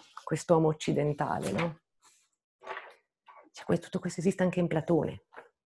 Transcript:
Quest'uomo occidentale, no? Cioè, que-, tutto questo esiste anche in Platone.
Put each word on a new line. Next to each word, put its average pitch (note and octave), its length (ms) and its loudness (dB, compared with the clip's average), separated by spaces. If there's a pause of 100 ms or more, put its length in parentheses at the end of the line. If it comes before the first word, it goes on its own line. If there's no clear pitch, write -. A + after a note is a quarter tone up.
(220)
Quest'uomo D#3+ 460 2
occidentale, D3 840 0
no? D#3 280 -2 (1800)
Cioè, - 60 -14
que-, - 140 2
tutto - 200 -8
questo F3+ 220 -8
esiste F#3 220 0
anche F3+ 180 2
in E3+ 80 2
Platone. D#3 560 0 (400)